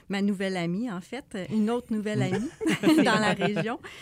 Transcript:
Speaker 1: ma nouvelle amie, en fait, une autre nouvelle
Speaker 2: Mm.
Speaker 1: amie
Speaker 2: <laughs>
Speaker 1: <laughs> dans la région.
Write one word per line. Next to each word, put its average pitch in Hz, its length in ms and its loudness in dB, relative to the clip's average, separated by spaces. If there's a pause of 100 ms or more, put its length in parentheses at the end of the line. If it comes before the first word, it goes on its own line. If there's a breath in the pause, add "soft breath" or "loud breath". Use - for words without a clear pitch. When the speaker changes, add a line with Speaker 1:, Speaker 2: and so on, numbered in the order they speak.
(100)
Speaker 1:
ma 196 100 -2
nouvelle 196 360 0
amie, 180 340 -2
en 185 100 -6
fait, - 240 -12 (260)
une 214 200 2
autre 240 240 -2
nouvelle 214 240 -2
Speaker 2:
Mm. 185 160 0
Speaker 1:
amie 233 160 -2 (100)
Speaker 2:
<laughs> 320 460 4
Speaker 1:
<laughs> - 0 -
dans 220 120 4
la 208 140 2
région. 208 460 0 (240 loud breath)